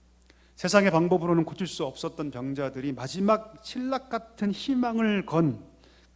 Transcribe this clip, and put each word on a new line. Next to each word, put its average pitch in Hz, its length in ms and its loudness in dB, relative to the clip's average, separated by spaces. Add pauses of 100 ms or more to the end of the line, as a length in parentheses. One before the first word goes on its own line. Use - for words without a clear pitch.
(540)
세상의 196 360 4
방법으로는 170 540 4
고칠 180 220 -8
수 - 180 -6
없었던 151 460 -8
병자들이 135 640 -6
마지막 196 680 -2
신락 262 460 -6
같은 220 440 -4
희망을 226 720 0
건 151 500 0 (400)